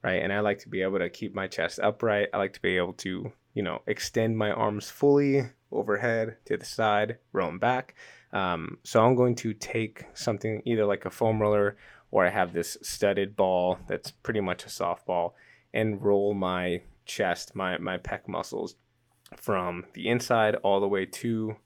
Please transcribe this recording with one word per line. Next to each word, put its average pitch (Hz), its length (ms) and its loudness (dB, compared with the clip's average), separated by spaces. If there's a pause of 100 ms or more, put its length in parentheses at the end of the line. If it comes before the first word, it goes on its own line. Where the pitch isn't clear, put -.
right? 92 180 2
And 95 100 -2
I 101 100 0
like 101 180 0
to - 100 -20
be 92 140 -2
able 95 160 0
to 87 100 -2
keep 98 240 -10
my 95 140 -4
chest - 320 -4
upright. 104 520 2
I - 60 -2
like 98 160 0
to - 80 -18
be 92 160 2
able 90 160 0
to, 95 380 -8 (240)
you 104 80 -2
know, 82 240 -4
extend 113 500 0
my 104 140 0
arms 104 380 -2
fully 143 600 4 (220)
overhead, 113 760 0
to 110 120 -2
the - 80 -10
side, 107 520 0 (160)
roll 92 160 0
'em 87 100 -8
back. 123 360 0 (400)
Um, 87 480 -2
so - 180 4
I'm 123 140 8
going 123 200 4
to 113 180 -4
take - 600 -6
something 110 520 -4
either 113 200 2
like 101 200 0
a 92 40 -4
foam 110 320 0
roller, 104 360 4 (340)
or 95 140 6
I 90 40 4
have 90 240 0
this - 280 -4
studded 101 540 0
ball 90 520 2
that's - 240 -6
pretty 110 300 -4
much 90 240 -4
a - 20 -20
softball, 87 680 -2 (400)
and 107 280 -2
roll 101 320 4
my 90 480 0 (240)
chest, - 500 -4
my, 92 220 -2
my 90 200 -4
pec - 300 -8
muscles 87 480 -6 (600)
from 90 560 -2
the - 160 -6
inside 117 460 2
all 98 240 2
the 101 80 0
way 98 180 0
to 110 500 -4 (100)